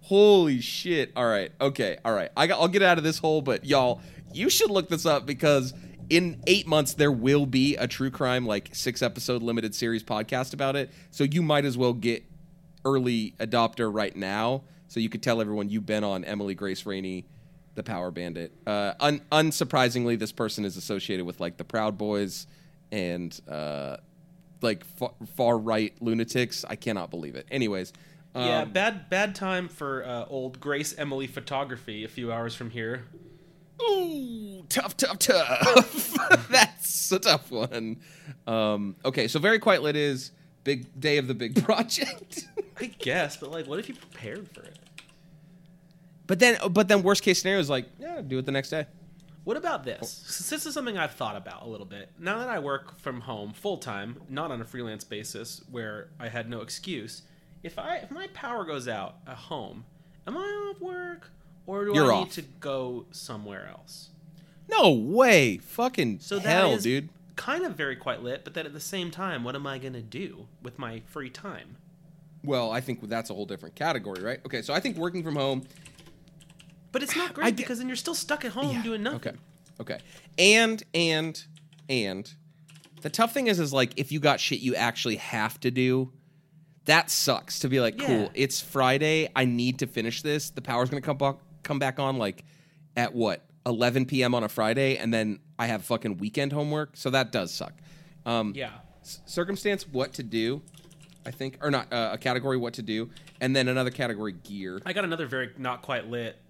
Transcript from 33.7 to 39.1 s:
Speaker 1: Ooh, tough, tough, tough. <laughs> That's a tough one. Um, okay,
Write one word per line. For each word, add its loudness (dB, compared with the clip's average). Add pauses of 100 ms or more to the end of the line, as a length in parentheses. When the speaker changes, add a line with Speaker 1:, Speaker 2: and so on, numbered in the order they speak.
Speaker 1:
Ooh, -2
tough, -2
tough, 0
tough. 6
<laughs> -10
That's 4
a 2
tough 2
one. -4 (480)
Um, 0
okay, 0